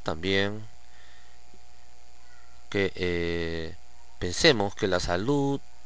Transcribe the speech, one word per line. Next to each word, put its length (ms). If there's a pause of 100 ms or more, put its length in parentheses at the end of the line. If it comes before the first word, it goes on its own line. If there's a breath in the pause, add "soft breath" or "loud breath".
también 640 (2000 loud breath)
que, 260
eh, 800 (440)
pensemos 560
que 120
la 120
salud 640 (240)